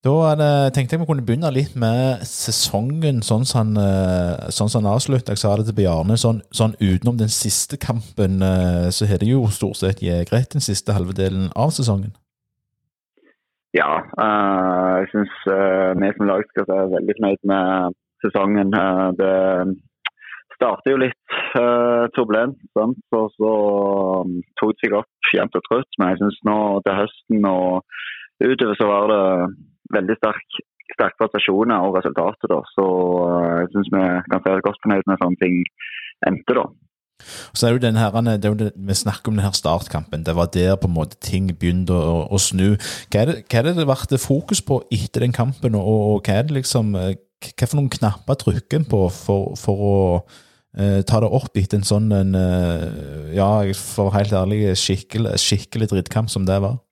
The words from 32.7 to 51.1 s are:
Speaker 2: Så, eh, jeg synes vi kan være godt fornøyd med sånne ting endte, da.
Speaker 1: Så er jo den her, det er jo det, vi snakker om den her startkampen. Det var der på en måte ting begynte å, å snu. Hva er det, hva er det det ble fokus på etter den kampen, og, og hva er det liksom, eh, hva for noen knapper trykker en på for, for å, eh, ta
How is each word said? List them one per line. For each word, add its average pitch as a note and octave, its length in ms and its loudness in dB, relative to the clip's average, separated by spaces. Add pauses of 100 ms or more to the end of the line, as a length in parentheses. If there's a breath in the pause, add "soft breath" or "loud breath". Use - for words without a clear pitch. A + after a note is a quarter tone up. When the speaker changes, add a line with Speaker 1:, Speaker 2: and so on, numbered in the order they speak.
Speaker 2:
Så, G2 80 2 (400)
eh, F2 400 0
jeg F2+ 80 -8
synes G2 240 0
vi F#2+ 80 4 (240)
kan - 160 0
være F#2+ 240 2
godt - 160 -6
fornøyd G2 240 2
med F#2+ 160 2
sånne F2 160 0
ting F2+ 180 2 (680 loud breath)
endte, - 320 0
da. - 80 -4 (840 loud breath)
Speaker 1:
Så A#2+ 140 2
er A#2+ 80 4
jo - 20 0
den A#2 220 2
her, G#2+ 100 2
det A2 340 0
er G#2 60 2
jo G#2 80 0
det, G#2+ 160 -2
vi G2 240 -4
snakker - 300 -4
om G#2+ 80 0
den G2 80 2
her G2 100 -2
startkampen. D#2+ 720 -4
Det E2 100 -2
var E2+ 160 2
der F2+ 240 2
på F#2+ 140 -2
en E2+ 80 -2
måte D#2 240 -6
ting F#2+ 340 -2
begynte F2 400 0
å, E2 320 0
å G2+ 140 -2
snu. F#2+ 340 2 (380 loud breath)
Hva G2+ 80 4
er B2 100 2
det, A#2 60 -2 (100)
hva A#2 140 2
er C#3 80 2
det F3 80 0
det D#3+ 100 0
ble C3 320 0
fokus - 460 -2
på C3+ 160 0 (100)
etter A#2+ 320 -2
den B2 140 0
kampen, B2 420 -2
og, F#2+ 80 -2
og G#2 400 2
hva G#2 140 2
er D3 80 -2
det D3 80 -2
liksom, A2 420 0
eh, F#2 160 -2 (380)
hva - 160 -2
for D3 100 0
noen C#3 140 0
knapper A#2 480 -2
trykker A#2+ 400 -2
en D#3 100 -2
på G2 140 2 (100)
for, G2 460 -2
for G#2 260 -2
å, G2+ 120 4 (760 soft breath)
eh, G2 320 2
ta A2 160 2